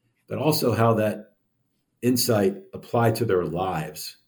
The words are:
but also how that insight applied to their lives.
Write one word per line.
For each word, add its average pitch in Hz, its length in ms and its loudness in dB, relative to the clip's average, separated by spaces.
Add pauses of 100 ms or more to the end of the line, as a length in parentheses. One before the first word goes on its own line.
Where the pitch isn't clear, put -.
(280)
but 107 100 -8
also 135 360 0
how 113 200 4
that 107 400 -2 (680)
insight 113 540 2 (180)
applied 117 420 0
to 120 100 -2
their 92 200 2
lives. 82 720 -6 (100)